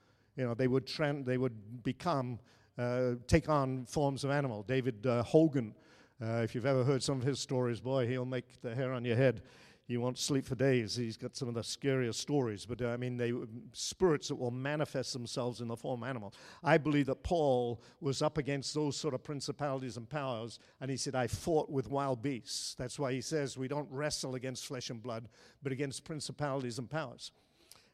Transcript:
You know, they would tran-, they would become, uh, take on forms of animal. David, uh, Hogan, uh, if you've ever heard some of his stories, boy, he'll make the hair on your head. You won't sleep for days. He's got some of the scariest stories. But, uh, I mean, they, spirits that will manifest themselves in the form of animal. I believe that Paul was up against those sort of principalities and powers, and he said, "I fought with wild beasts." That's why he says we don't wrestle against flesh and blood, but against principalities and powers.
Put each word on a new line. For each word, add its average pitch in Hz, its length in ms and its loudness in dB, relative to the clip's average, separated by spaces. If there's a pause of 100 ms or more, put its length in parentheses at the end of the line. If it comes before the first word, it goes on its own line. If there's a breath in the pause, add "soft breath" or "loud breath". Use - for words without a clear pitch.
(360 soft breath)
You 131 80 0
know, 117 100 0
they 127 140 4
would 131 180 2
tran-, 147 380 0
they 127 120 2
would 117 460 -4
become, 127 560 0 (400 soft breath)
uh, 123 380 0 (100)
take 156 240 4
on 131 340 2
forms 139 400 0
of 135 60 0
animal. 135 320 0
David, 127 440 0
uh, 120 160 4
Hogan, 143 520 6 (480 loud breath)
uh, 117 220 0
if 113 100 -4
you've 123 120 -2
ever 131 160 6
heard 135 200 4
some 139 160 0
of 120 60 -2
his 135 140 0
stories, 123 420 0
boy, 127 260 0
he'll 123 180 0
make 127 380 -6
the 117 120 -6
hair 131 200 -2
on 120 100 -4
your 117 120 4
head. 123 260 6 (460 loud breath)
You 120 120 0
won't 123 180 -2
sleep 135 280 2
for 120 100 -2
days. 120 400 4
He's 113 200 -2
got - 200 -10
some 131 100 -6
of 120 80 -4
the 113 80 -2
scariest 131 560 0
stories. 120 480 0
But, 117 160 -6
uh, 120 60 0
I 120 80 -2
mean, 123 200 -4
they, 120 160 2 (400)
spirits - 560 2
that 143 60 -2
will 123 160 -2
manifest 135 600 -2
themselves 120 480 -4
in 120 80 -4
the 113 80 -4
form 127 260 -6
of 120 60 -6
animal. 113 260 -8 (300 loud breath)
I 160 120 8
believe 147 300 4
that 135 160 -2
Paul 127 580 2 (200 loud breath)
was 135 200 -2
up 151 160 2
against 139 380 -2
those 147 220 0
sort 143 180 -2
of 127 80 -6
principalities 135 760 -4
and 117 120 -10
powers, 127 500 -4 (220 soft breath)
and 131 100 -4
he 131 60 0
said, 127 180 -2
"I 123 140 4
fought 156 420 2
with 135 180 0
wild 135 320 0
beasts." - 540 -4
That's 127 240 -6
why 135 140 0
he 131 80 0
says 139 360 -2
we 131 120 -4
don't 143 200 -4
wrestle 135 460 -4
against 127 320 -6
flesh 131 240 -6
and 117 100 -8
blood, 117 280 -6 (340 loud breath)
but 135 80 -4
against 135 320 -2
principalities 135 800 -4
and 110 100 -10
powers. 135 400 -8 (640 soft breath)